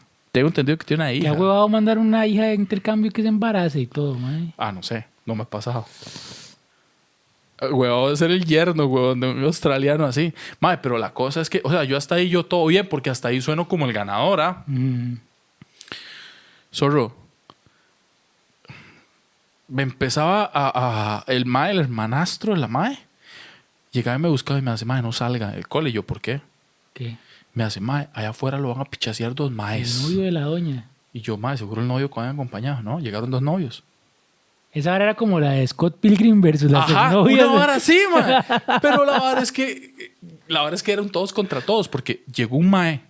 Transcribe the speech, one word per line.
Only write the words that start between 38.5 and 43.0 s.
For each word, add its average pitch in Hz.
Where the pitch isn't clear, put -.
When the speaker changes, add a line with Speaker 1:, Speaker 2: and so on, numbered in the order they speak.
Speaker 2:
<laughs> 247
Speaker 1:
Pero 294
la 277
vara 262
es 247
que, -
la 156
vara 151
es -
que 208
eran 202
todos 190
contra 185
todos, 208
porque -
llegó 120
un 175
mae 170